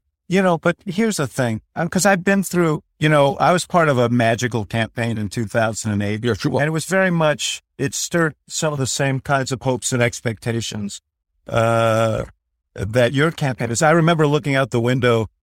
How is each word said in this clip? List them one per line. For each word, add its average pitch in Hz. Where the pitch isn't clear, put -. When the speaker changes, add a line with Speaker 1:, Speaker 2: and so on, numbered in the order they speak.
Speaker 1:
You 185
know, 180
but 170
here's 202
the 143
thing, 113
um, 165
'cause 180
I've 190
been 196
through, 170
you 151
know, 143
I 147
was 175
part 170
of 131
a 120
magical 117
campaign 113
in 104
two 117
thousand 110
and 101
eight. 104
Speaker 2:
Yeah, 120
sure. 131
Speaker 1:
And 143
it 160
was 160
very 190
much, 160
it 139
stirred 165
some 156
of 143
the 131
same 135
kinds 135
of 127
hopes 127
and 123
expectations, 113
uh, 113
that 117
your 147
campaign 131
is. 117
I 156
remember 165
looking 143
out 135
the 120
window 120